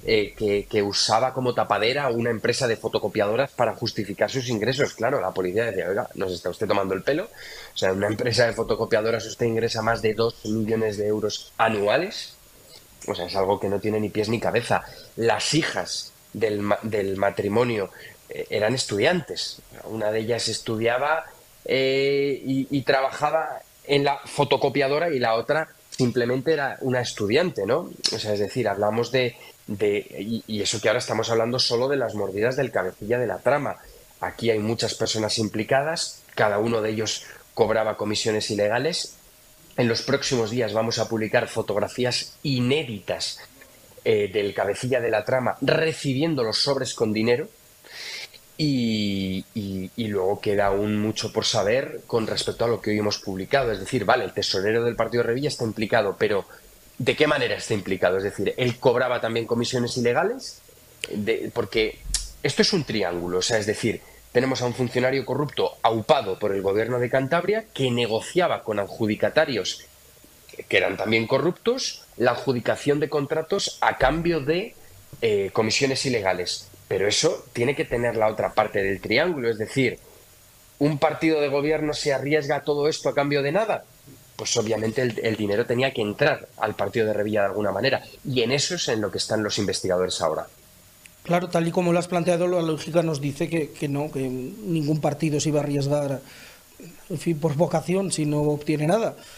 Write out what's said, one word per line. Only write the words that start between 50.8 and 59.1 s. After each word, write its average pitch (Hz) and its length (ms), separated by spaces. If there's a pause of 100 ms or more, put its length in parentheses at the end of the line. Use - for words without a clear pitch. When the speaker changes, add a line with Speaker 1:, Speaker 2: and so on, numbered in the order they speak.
Speaker 1:
mucho 107 320
por 110 140
saber 113 640
con 113 200
respecto 104 380
a 117 40
lo 113 120
que 110 100
hoy 107 100
hemos 104 180
publicado. 104 520
Es 98 100
decir, 101 260
vale, 117 180
el 92 80
tesorero 104 500
del 117 140
partido 113 260
Revilla 123 260
está - 160
implicado, 107 540
pero 101 280 (500)
¿de 127 180
qué 151 120
manera 127 300
está - 180
implicado? 95 420
Es 95 60
decir, 98 340
¿él 123 220
cobraba 123 420